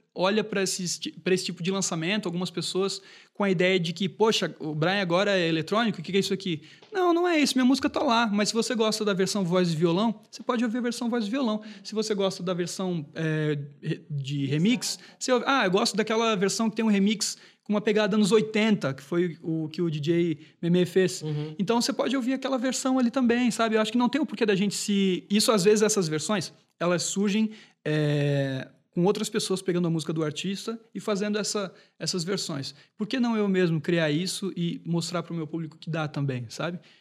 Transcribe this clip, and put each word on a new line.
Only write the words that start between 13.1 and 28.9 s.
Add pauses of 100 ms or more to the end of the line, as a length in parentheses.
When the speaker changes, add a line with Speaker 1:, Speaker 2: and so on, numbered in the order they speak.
Speaker 1:
é, (240)
re-,
de
remix, (180)
você
ouve,
ah,
eu
gosto
daquela
versão
que
tem
um
remix (260)
com
uma
pegada
anos
oitenta,
que
foi
o
que
o
D
J (220)
Memê
fez.
Speaker 2:
Uhum.
Speaker 1:
Então,
você
pode
ouvir
aquela
versão
ali
também,
sabe?
Eu
acho
que
não
tem
o
porquê
da
gente
se,
isso,
às
vezes,
essas
versões, (280)
elas
surgem, (340)
é... (240)